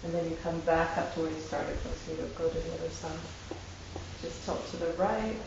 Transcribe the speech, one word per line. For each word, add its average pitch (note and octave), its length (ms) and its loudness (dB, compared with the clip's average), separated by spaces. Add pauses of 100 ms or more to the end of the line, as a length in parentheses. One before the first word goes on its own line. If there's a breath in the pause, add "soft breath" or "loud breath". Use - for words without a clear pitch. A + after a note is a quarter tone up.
and E3+ 100 0
then E3+ 160 4
you E3 140 0
come E3 160 0
back E3 360 6
up E3+ 180 0
to E3 80 0
where D#3+ 80 2
you D#3 100 -4
started C#3+ 380 -2
from, - 120 -2
so E3 220 -4
you D#3 60 -2
don't E3 200 -4
go E3 100 4
to E3 60 2
the D#3+ 200 0
other E3 160 -2
side. D#3+ 280 -6 (1040)
Just - 220 -6
tilt - 260 0
to E3+ 60 -4
the E3 160 2
right A3 440 2 (100)